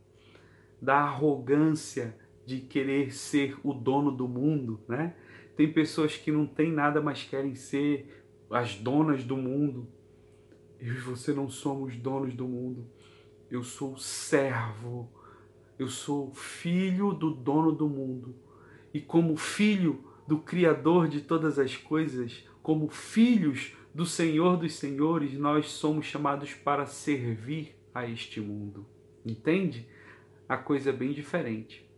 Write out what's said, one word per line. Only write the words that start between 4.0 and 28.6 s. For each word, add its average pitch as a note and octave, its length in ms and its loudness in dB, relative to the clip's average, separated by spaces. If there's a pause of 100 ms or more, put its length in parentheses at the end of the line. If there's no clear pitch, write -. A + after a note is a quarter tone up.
do B2+ 160 -2
mundo, B2 640 0
né? D#3 260 -2 (420)
Tem D3+ 140 6
pessoas D3+ 460 2
que - 160 -2
não D3+ 140 2
têm D#3+ 260 0
nada, D3 280 2
mas D3 220 -2
querem C#3 320 -4
ser C#3+ 720 -4 (240)
as A2+ 240 0
donas C3 480 2
do B2+ 140 -4
mundo. C3 500 -2 (960)
Eu B2 140 -6
e B2+ 40 -6
você B2 340 -4
não C#3 160 -2
somos C3+ 480 -6
donos C3 380 -4
do B2+ 120 -6
mundo. B2 440 -8 (600)
Eu B2 120 -6
sou C3+ 340 -10
servo. A#2+ 1160 -2 (680)
Eu C3 100 -4
sou C#3+ 460 -6
filho F#3 800 0
do D#3 180 0
dono C#3 400 2
do D3+ 180 0
mundo. B2+ 460 -6 (580)
E D3 80 -4
como E3 360 2
filho F#3+ 680 2 (220)
do D3+ 120 2
Criador D#3+ 680 4
de C#3+ 120 -2
todas D#3 380 0
as C3 180 2
coisas, B2+ 680 -2 (180)
como D#3 260 2
filhos G#3+ 840 2 (180)
do E3 140 -2
Senhor E3+ 500 4
dos E3 180 -2
Senhores, C#3+ 600 0
nós D3 320 2
somos D3+ 400 -2
chamados C#3+ 480 -2
para C#3+ 320 0
servir C3 880 -4 (160)
a B2 160 -6
este A#2 320 -10
mundo. G#2 460 -8 (400)